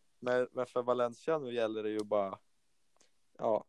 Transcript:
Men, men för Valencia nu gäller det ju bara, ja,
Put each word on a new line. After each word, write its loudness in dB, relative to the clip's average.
Men, 0
men -4
för -2
Valencia 0
nu -4
gäller 0
det -2
ju -2
bara, 0
ja, 2